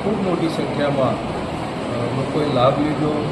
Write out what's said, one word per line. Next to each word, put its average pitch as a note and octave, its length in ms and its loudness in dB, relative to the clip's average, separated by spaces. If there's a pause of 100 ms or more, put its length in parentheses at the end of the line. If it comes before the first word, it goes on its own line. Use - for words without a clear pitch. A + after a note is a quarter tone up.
ખૂબ G3 240 0
મોટી E3 220 2
સંખ્યામાં, C#3 580 0
અ, A2+ 40 2 (1040)
લોકોએ C3+ 360 0
લાભ C3+ 260 4
લીધો. D3+ 520 0